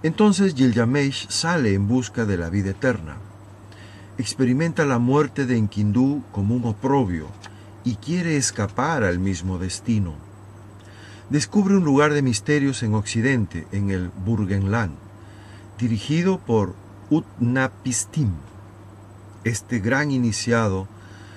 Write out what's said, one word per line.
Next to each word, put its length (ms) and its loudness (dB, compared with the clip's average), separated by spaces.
Entonces 520 4
Gilgamesh 720 2
sale 440 0
en 160 2
busca 380 0
de 100 0
la 140 -2
vida 200 0
eterna. 460 -4
Experimenta 680 0
la 140 2
muerte 480 2
de 100 2
Enkidu 680 2
como 220 0
un 120 -2
oprobio 640 0
y 120 -2
quiere 400 -2
escapar 680 -2
al 140 0
mismo 400 -2
destino. 560 -2
Descubre 460 2
un 80 4
lugar 280 6
de 100 2
misterios 600 2
en 120 0
Occidente, 800 0
en 180 -2
el 200 -2
Burgenland, 680 0
dirigido 600 0
por 360 0
Utnapishtim. 1200 0
Este 360 -2
gran 300 0
iniciado 800 0